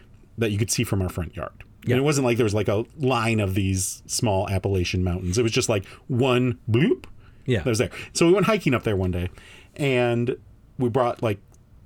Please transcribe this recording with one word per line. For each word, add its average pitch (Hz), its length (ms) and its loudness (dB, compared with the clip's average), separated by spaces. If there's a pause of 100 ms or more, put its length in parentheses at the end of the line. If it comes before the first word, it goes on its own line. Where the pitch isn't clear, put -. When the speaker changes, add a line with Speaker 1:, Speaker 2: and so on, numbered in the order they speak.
(360)
Speaker 1:
that 110 160 0
you 101 60 -2
could 113 120 -2
see 120 140 0
from 101 180 -2
our 92 60 -2
front 82 260 -8
yard. - 300 -12 (200)
Speaker 2:
Yeah. 117 100 0
Speaker 1:
And 127 60 2
it 139 40 0
wasn't 143 220 2
like 120 100 2
there 117 80 4
was, 101 100 0
like, 104 140 0
a 107 160 0 (140)
line 117 420 0
of 95 140 -2
these 95 520 -2
small 101 420 -2
Appalachian 95 540 0
mountains. 90 340 -2
It 123 60 2
was 113 100 0
just, 127 160 0
like, 107 160 0 (220)
one 123 520 0 (120)
bloop 160 340 2 (400)
Speaker 2:
Yeah. 120 180 0
Speaker 1:
that - 80 -2
was 107 80 0
there. 104 120 0 (220)
So - 140 4
we 170 60 6
went 196 140 4
hiking 208 280 2
up 110 100 -2
there 107 120 0
one 92 140 0
day, 87 200 -2 (440)
and 123 640 0 (420)
we 123 100 0
brought, 120 340 0
like, 107 160 0 (480)